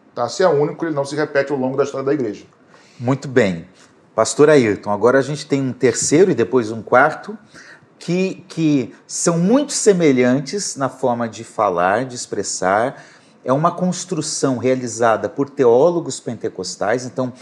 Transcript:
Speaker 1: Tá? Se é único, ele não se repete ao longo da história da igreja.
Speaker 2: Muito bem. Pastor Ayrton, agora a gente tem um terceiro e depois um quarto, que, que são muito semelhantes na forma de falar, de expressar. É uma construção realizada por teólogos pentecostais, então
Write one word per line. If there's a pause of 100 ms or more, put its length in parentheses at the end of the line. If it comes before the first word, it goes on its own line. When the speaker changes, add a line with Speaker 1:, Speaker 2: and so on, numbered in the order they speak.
(140)
Speaker 1:
Tá?
Se
é
único,
ele
não
se
repete
ao
longo
da
história
da
igreja. (560)
Speaker 2:
Muito
bem. (480)
Pastor
Ayrton,
agora
a
gente
tem
um
terceiro
e
depois
um
quarto, (640)
que,
que (100)
são
muito
semelhantes
na
forma
de
falar,
de
expressar. (420)
É
uma
construção
realizada
por
teólogos
pentecostais,
então (100)